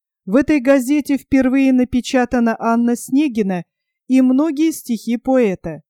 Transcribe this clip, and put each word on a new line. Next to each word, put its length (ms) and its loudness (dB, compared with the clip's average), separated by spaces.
В 100 -4
этой 240 2
газете 580 0
впервые 560 0
напечатана 840 0
Анна 380 0
Снегина 680 -2
и 120 4
многие 520 0
стихи 440 -6
поэта. 720 -2